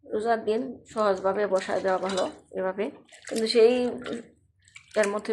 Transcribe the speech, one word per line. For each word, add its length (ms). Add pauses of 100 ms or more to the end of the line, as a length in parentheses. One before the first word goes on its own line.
রোজার 440
দিন 120 (320)
সহজভাবে 500 (120)
বসায় 300
দেওয়া 220
ভালো 180 (340)
এভাবে, 260 (440)
কিন্তু 260
সেই 180 (1300)
এর 140
মধ্যে 180